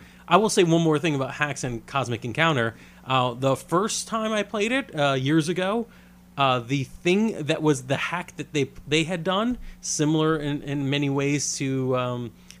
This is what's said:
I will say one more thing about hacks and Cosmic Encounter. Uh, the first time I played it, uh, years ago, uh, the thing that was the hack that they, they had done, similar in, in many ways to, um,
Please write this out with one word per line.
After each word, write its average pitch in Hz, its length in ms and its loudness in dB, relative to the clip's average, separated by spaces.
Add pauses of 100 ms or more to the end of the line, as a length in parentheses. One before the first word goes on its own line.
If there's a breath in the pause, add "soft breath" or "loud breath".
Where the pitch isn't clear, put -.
(260 soft breath)
I 175 120 4
will 214 120 4
say 190 140 4
one 165 180 4
more 156 160 4
thing 151 160 0
about 131 180 -4
hacks 147 320 -4
and 117 220 -6
Cosmic 120 380 -2
Encounter. 123 500 0 (320 soft breath)
Uh, 127 280 2
the 127 220 2
first - 520 -2
time 220 240 -2
I 208 100 0
played 214 300 -2
it, 262 260 -4
uh, 143 160 2
years 143 360 2
ago, 190 360 -2 (500 soft breath)
uh, 131 220 4
the 131 260 -2
thing 185 640 0
that 156 160 0
was 143 200 2
the 131 140 -2
hack - 400 -6
that - 160 -10
they, 139 180 0 (160)
they 151 180 2
had 170 200 -4
done, 220 340 0 (220 soft breath)
similar 156 560 2
in, 147 260 -4
in 139 280 -2
many 143 200 0
ways 139 480 -2
to, 131 380 0
um, 123 340 -4 (300 soft breath)